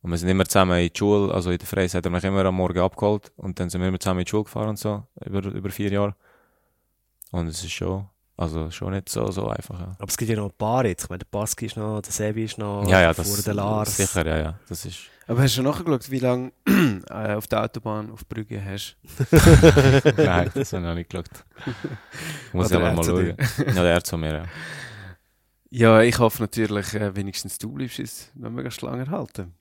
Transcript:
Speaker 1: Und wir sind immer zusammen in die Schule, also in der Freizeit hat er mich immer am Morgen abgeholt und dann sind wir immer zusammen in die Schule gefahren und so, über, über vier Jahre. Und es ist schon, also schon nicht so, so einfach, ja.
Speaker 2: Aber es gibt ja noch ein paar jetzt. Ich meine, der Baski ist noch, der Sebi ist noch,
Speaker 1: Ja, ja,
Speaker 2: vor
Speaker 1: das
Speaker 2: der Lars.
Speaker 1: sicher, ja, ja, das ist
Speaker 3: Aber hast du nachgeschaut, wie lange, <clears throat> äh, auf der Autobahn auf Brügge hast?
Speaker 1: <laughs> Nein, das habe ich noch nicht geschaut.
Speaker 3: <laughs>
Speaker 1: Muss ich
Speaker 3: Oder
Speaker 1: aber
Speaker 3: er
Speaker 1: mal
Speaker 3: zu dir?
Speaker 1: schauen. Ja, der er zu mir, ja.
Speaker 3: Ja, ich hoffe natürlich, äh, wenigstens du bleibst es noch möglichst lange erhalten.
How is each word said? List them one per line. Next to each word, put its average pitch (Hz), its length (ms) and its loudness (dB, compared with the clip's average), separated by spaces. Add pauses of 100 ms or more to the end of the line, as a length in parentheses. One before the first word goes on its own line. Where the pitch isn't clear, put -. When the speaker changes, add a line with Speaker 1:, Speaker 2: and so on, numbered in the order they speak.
Speaker 1:
Und 85 100 -6
wir 85 60 -2
sind 87 100 -2
immer 95 160 4
zusammen 92 340 4
in 87 140 2
die - 40 -14
Schule, 104 380 2
also 90 160 -2
in 87 80 -2
der - 80 -12
Freizeit 90 340 -2
hat 85 40 -14
er 85 60 -2
mich 87 120 -2
immer 98 220 0
am 92 100 2
Morgen 90 240 -2
abgeholt 104 580 -2
und 95 220 -10
dann 90 120 -4
sind 92 100 -4
wir 92 80 0
immer 92 100 -2
zusammen 92 220 -2
in 90 60 -2
die - 40 -10
Schule 107 140 0
gefahren 110 240 -6
und 104 100 -6
so, 104 240 -6 (220)
über, 95 180 -4
über 98 280 -8
vier 101 200 -4
Jahre. 101 240 0 (1160)
Und 85 160 -4
es 82 160 -8
ist 85 80 -10
schon, 95 340 -6 (300)
also 80 340 -4
schon 95 220 -8
nicht 98 160 -8
so, - 240 -4
so 95 160 -4
einfach, - 320 -8
ja. 92 180 -12
Speaker 2:
Aber 101 100 -12
es - 80 -4
gibt 113 140 -4
ja 110 60 0
noch 101 140 -6
ein - 60 -20
paar 120 300 0
jetzt. 90 180 -2
Ich - 40 -14
meine, 90 120 -10
der - 80 -14
Baski 107 380 -6
ist - 100 -10
noch, 107 260 -6
der - 100 -12
Sebi 107 320 -4
ist 107 140 -10
noch, 101 300 -4
Speaker 1:
Ja, 92 120 6
ja, 82 140 6
Speaker 2:
vor 82 100 -2
Speaker 1:
das 101 180 -2
Speaker 2:
der 104 120 -2
Lars. 104 420 -2
Speaker 1:
sicher, 92 280 0
ja, 78 140 0
ja, 78 300 -6
das 85 160 -12
ist 92 140 -12 (280)
Speaker 3:
Aber 120 160 2
hast 123 140 4
du 127 60 -2
nachgeschaut, 147 460 -2
wie 131 120 -4
lange, 127 380 -2
<clears throat> - 80 -6 (440)
äh, 107 240 -4
auf 107 140 -6
der 107 160 0
Autobahn 107 480 -8
auf - 160 -18
Brügge 107 360 -10
hast? 101 320 -10 (220)
Speaker 1:
<laughs> 131 140 -2
Nein, 135 1200 8
das - 180 -4
habe 92 100 -4
ich 85 60 -4
noch 82 60 -4
nicht 85 160 -8
geschaut. 87 200 -10 (600)
Speaker 3:
<laughs> 147 600 -14
Speaker 1:
Muss 90 180 0
ich 90 60 4
Speaker 3:
Oder 85 100 2
Speaker 1:
aber - 40 4
Speaker 3:
er 82 40 2
Speaker 1:
mal 82 80 2
Speaker 3:
zu 87 140 2
dir? 90 240 0
Speaker 1:
schauen. 131 260 0 (100)
Ja, 87 60 2
der 87 120 4
er 87 100 2
zu - 140 -6
mir, 78 160 -2
ja. 80 100 -8 (1300)
Speaker 3:
Ja, 113 320 8
ich 120 180 4
hoffe 117 220 2
natürlich, 104 520 -4
äh, 101 220 -2
wenigstens 98 420 -8
du 113 140 -10
bleibst 135 260 -8
es - 380 -12
noch 120 140 -12
möglichst 123 320 -10
lange 127 220 -6
erhalten. 127 560 -8